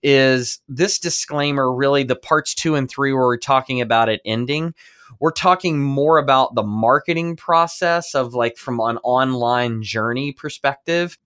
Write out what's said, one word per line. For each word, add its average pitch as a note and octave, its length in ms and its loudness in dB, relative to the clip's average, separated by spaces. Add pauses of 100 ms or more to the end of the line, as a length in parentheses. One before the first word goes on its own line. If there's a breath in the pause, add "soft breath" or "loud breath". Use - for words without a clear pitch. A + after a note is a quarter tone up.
is C3 640 2
this D#3 320 -2
disclaimer C#3+ 720 -2
really C#3 300 2
the B2+ 140 -2
parts - 360 -2
two D#3 220 -2
and C3+ 140 0
three C#3 240 -2
where C3 100 2
we're B2 140 2
talking C3 420 0
about A#2 300 2
it G#2+ 160 -2
ending. C#3 480 -4 (480 loud breath)
We're D#3+ 100 2
talking F3+ 480 0
more C#3+ 380 2
about C3+ 360 4
the A#2 100 0
marketing C#3+ 760 0
process E3+ 760 0
of, B2+ 200 -2
like, A#2+ 240 -2
from A#2+ 240 -4
an A2+ 160 -2
online B2 840 0
journey A#2 520 -4
perspective. E3 920 -4